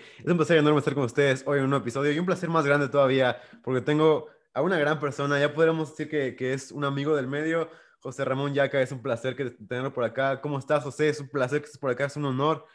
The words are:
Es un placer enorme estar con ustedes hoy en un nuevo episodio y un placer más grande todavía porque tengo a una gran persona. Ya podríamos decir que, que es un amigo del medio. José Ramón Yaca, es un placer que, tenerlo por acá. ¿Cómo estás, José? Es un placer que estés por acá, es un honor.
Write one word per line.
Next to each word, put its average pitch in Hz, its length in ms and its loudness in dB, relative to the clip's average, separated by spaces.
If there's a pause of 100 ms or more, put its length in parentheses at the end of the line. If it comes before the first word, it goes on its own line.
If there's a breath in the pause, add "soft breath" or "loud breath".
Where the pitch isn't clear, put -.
(180 loud breath)
Es - 80 -18
un 175 100 2
placer 160 220 4
enorme 151 220 6
estar 147 120 0
con 139 120 0
ustedes 135 420 2
hoy 143 100 2
en 135 80 0
un 135 60 0
nuevo 139 120 0
episodio 139 300 -2
y 151 60 -2
un 180 80 -2
placer 180 240 -2
más 160 160 2
grande 143 240 2
todavía 131 480 4 (260 loud breath)
porque 131 160 -2
tengo 151 460 4 (260 loud breath)
a 131 80 -2
una 175 180 0
gran 147 220 0
persona. 143 400 -2
Ya 147 140 2
podríamos 160 340 2
decir 151 220 -10
que, 135 260 -2
que 127 160 -4
es 135 180 -6
un 143 140 -6
amigo 143 320 0
del 131 120 -4
medio. 160 420 -4 (300 loud breath)
José 135 260 -8
Ramón 139 260 -2
Yaca, 139 300 2
es 127 100 -4
un 127 80 -10
placer 127 340 -4
que, 127 180 -6
tenerlo 123 420 -8
por 123 100 -2
acá. 131 380 -2
¿Cómo 147 160 -4
estás, 143 260 0
José? 151 240 0
Es 143 100 0
un 139 120 -12
placer 135 300 0
que 147 40 -10
estés - 160 -20
por 139 80 -2
acá, 127 160 -2
es 139 140 -6
un 147 80 -2
honor. 147 480 -2